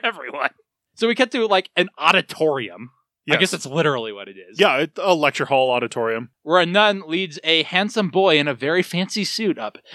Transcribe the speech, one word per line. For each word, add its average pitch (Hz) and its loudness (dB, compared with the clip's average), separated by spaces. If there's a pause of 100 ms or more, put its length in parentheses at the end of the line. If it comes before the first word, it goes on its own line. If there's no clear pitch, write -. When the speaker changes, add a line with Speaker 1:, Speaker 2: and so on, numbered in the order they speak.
Speaker 1:
everyone. 165 -4 (460)
So 226 0
we 233 2
cut 254 2
to, 240 -2
like, 190 2
an 180 0
auditorium. 135 0 (380)
I 147 0
Speaker 2:
Yes. 151 2
Speaker 1:
guess 185 0
that's 156 -6
literally 135 -2
what 101 -16
it 98 -20
is. 95 -20
Speaker 2:
Yeah, 170 4
it, 151 -2
a 185 2
lecture 147 0
hall 131 2
auditorium. 120 -2 (140)
Speaker 1:
Where 175 2
a 165 2
nun 196 2
leads 165 -4
a 160 4
handsome 196 0
boy 175 4
in 147 0
a 143 0
very 147 0
fancy 185 -4
suit 202 -2
up. 107 -10 (180)